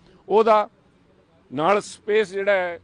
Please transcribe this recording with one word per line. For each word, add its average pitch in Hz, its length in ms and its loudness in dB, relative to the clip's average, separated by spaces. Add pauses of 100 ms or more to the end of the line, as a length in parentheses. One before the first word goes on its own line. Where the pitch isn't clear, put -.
(300)
ਉਹਦਾ 214 400 2 (840)
ਨਾਲ 175 280 0
ਸਪੇਸ 208 480 -4
ਜਿਹੜਾ 196 220 -4
ਹੈ, 175 320 -2